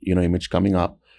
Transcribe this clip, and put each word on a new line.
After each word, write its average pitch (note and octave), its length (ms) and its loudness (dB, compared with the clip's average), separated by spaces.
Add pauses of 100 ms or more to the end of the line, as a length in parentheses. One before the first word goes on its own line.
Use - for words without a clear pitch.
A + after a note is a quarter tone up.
you F#2 120 -2
know, F2+ 100 2
image F2 280 -2
coming F#2+ 240 0
up F2 240 -2 (200)